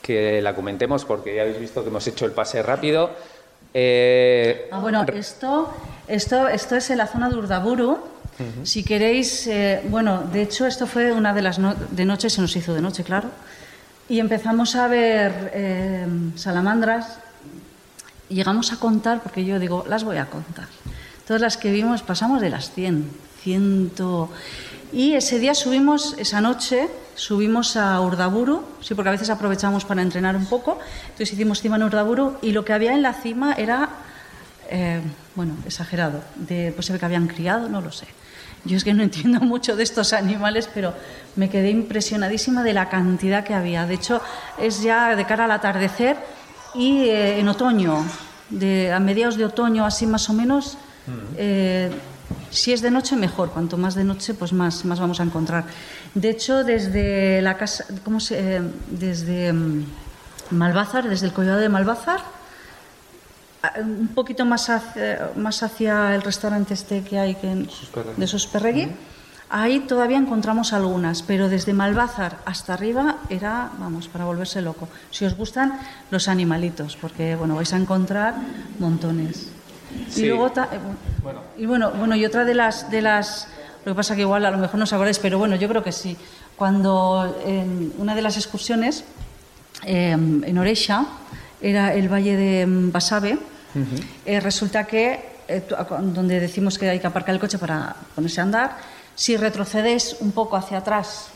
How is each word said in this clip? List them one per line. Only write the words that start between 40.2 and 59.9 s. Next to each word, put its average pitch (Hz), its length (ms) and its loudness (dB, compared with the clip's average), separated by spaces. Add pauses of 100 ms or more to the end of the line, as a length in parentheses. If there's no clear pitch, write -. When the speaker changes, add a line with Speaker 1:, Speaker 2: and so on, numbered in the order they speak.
Speaker 2:
pero 185 220 -2 (420)
me 190 120 2
quedé 196 220 2
impresionadísima 214 920 0
de 226 80 4
la 190 160 2
cantidad 190 560 2
que 208 100 -4
había. 175 320 0
De 180 80 0
hecho, 226 260 0 (380)
es 208 240 0
ya 226 320 4
de 202 120 0
cara 220 180 2
al 226 80 2
atardecer 202 640 2 (580)
y, 269 340 4
eh, 208 320 4
en 208 80 4
otoño, 196 560 4 (460)
de, 190 420 2
a 185 80 2
mediados 214 360 2
de 220 100 2
otoño, 220 380 2
así 214 220 0
más 220 240 2
o - 40 4
menos, 269 420 2 (320)
Speaker 1:
Ujú. 120 300 -10
Speaker 2:
eh, 185 520 2 (600)
si - 220 0
es 226 100 2
de 240 80 2
noche, 254 260 2
mejor. 180 340 0
Cuanto 170 280 -2
más 185 160 0
de 196 100 0
noche, 196 300 -2
pues 175 180 -2
más, 175 320 0
más 175 160 0
vamos 175 200 0
a - 20 2
encontrar. 165 420 0 (500)
De 202 140 2
hecho, 254 360 2
desde 196 760 2
la 190 160 2
casa, - 280 -4 (200)
¿cómo 220 160 0
se, 190 360 0
eh, 180 60 0 (280)
desde, 175 600 -2
mm, 156 320 0 (640)